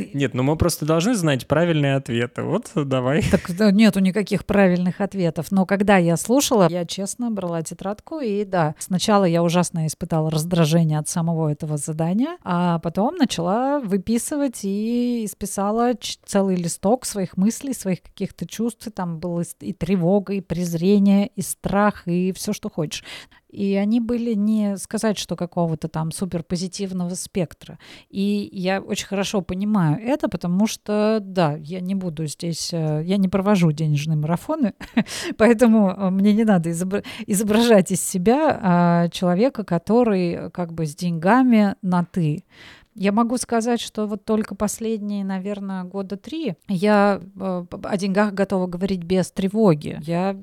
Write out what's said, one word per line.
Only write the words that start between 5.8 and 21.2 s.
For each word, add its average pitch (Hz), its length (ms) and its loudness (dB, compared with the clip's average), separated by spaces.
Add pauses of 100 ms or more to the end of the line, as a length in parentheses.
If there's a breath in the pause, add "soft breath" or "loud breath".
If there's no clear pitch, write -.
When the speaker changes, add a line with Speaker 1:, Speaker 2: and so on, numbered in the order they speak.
Speaker 2:
я 170 180 4
слушала, 226 540 2
я 175 160 -4
честно 202 440 -6
брала 175 320 -4
тетрадку. 208 580 -10
И 208 240 -2
да, 170 340 0
сначала 202 460 2
я 170 180 2
ужасно 170 440 0
испытала 160 440 -2
раздражение 160 680 2
от 151 100 -6
самого 165 420 -2
этого 151 260 -4
задания, 175 640 -2
а 175 360 0
потом 196 380 -2
начала 254 640 0
выписывать 233 800 -2
и 233 640 -2
исписала 214 720 -2
ч-, - 280 -10
целый 196 320 0
листок 185 480 0
своих - 320 -4
мыслей, 226 380 0
своих 185 280 -4
каких-то - 440 -10
чувств. - 400 -6
И 226 40 -8
там 170 280 -6
было 170 220 -4
и 170 40 -2
с-, - 160 -12
и 202 140 -8
тревога, 185 600 0
и 196 60 -2
презрение, 196 920 2